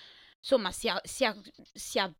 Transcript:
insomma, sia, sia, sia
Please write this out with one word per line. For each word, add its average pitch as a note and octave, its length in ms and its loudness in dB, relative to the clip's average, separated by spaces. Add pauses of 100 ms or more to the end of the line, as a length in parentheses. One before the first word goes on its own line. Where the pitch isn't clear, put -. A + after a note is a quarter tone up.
(440)
insomma, G#3 280 4
sia, F#3+ 320 -2
sia, A3 300 0 (380)
sia G3 480 -2